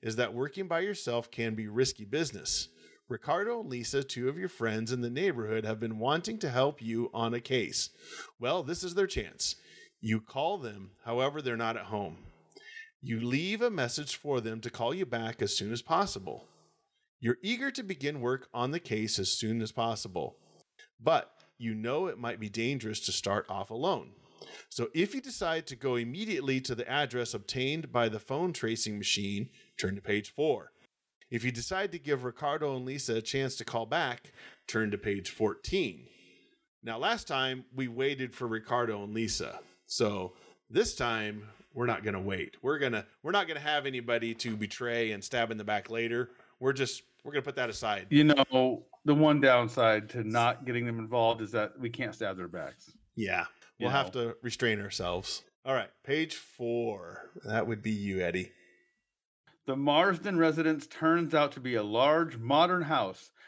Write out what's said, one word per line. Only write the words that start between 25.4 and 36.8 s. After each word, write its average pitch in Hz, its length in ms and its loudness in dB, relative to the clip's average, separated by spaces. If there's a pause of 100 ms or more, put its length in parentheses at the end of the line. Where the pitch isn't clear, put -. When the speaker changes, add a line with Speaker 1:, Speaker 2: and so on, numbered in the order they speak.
Speaker 1:
to 131 100 -10
go 123 200 0
immediately 135 640 -2
to 131 140 -4
the 113 140 -6
address 127 460 -2
obtained 135 560 -4
by 117 180 4
the 107 120 -2
phone 165 320 -2
tracing 113 440 -2
machine, 101 540 -2 (280)
turn 98 180 0
to 101 40 -8
page 104 320 -2
four. 131 380 0 (600)
If 113 140 -4
you 123 80 2
decide 185 400 -4
to 170 60 -8
give 139 260 0
Ricardo 147 500 -2
and 127 100 -4
Lisa 131 320 -2
a 110 60 0
chance 135 340 -2
to 113 80 -8
call 113 220 -2
back, 131 460 -2 (340)
turn 110 240 2
to 101 80 -2
page 98 320 -2
fourteen. 107 760 0 (760)